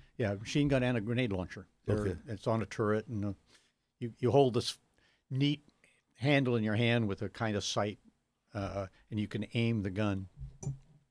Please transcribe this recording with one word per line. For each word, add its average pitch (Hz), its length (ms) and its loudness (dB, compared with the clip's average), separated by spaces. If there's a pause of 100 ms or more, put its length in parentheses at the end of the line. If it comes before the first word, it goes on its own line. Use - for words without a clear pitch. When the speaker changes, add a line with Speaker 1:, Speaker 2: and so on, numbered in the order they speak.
(180)
Speaker 1:
Yeah, 101 160 -2
machine 143 340 0
gun 131 140 2
and 123 160 0
a - 20 -2
grenade 117 320 0
launcher. 90 340 -6 (200)
They're 107 120 2
Speaker 2:
Okay. 92 280 -2
Speaker 1:
it's 104 200 -8
on 113 160 2
a - 40 -4
turret, 107 420 0
and, 104 160 -4
uh, 101 80 -2 (680)
you, 120 180 -8
you 120 140 2
hold 135 220 6
this - 220 -2 (540)
neat 143 320 0 (540)
handle 131 400 4
in 110 80 2
your 107 100 0
hand 117 340 4
with 98 140 -4
a 98 80 -4
kind 107 260 -2
of 95 80 -2
sight, 104 340 -2 (540)
uh, 98 360 -6 (220)
and 110 80 -4
you 104 100 -2
can 104 260 -6
aim 117 280 0
the 101 80 -2
gun. 98 380 -2 (840)